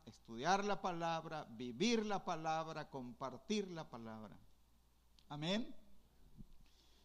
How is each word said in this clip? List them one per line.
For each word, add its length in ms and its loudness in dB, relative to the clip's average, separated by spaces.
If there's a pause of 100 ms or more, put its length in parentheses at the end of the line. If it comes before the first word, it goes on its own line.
estudiar 580 2
la 160 2
palabra, 720 -2
vivir 560 4
la 180 0
palabra, 640 0
compartir 840 -2
la 180 -6
palabra. 480 -8 (920)
Amén. 440 0 (1300)